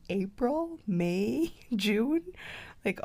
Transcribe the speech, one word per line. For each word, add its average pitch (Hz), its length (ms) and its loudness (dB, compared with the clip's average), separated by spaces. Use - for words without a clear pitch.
April, 247 760 0
May, 202 640 2
<laughs> 247 120 -4
June. 220 460 2
Like, 190 200 0